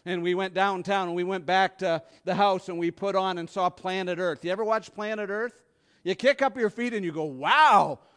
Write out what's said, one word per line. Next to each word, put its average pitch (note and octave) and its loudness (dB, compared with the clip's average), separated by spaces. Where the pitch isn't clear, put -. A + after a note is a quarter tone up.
And F3 -4
we F3 0
went F#3 -2
downtown F#3+ 0
and E3+ -4
we F3 -2
went F#3 -4
back F#3 2
to E3+ -2
the F#3 -2
house F#3+ 2
and F3 -8
we E3+ 0
put G3 -4
on F#3+ 0
and E3 -10
saw F3+ 0
Planet F#3 -4
Earth. E3+ -2
You F3 -2
ever G3+ -4
watch G#3+ -2
Planet G#3+ -6
Earth? A3 -8
You F#3 -2
kick C#4 2
up C4+ 2
your A3+ 0
feet A#3 -4
and G#3 -4
you E3+ -4
go, D#3 -4
"Wow," D#3+ 4